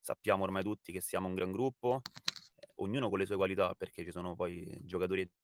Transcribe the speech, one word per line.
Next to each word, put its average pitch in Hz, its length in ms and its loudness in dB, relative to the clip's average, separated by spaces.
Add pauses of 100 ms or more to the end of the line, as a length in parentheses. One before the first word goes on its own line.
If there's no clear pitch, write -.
Sappiamo 95 440 2
ormai 95 180 0
tutti 101 300 -4
che 92 80 -4
siamo 92 280 -2
un 92 60 -2
gran 92 180 0
gruppo, 123 500 0 (540)
eh, - 200 -20
ognuno 110 320 0
con 98 100 2
le 95 80 4
sue 101 100 0
qualità, 95 380 4
perché - 300 -6
ci 85 60 -8
sono 87 240 -4
poi 87 480 -4
giocatori 92 400 0
e 90 80 -4 (140)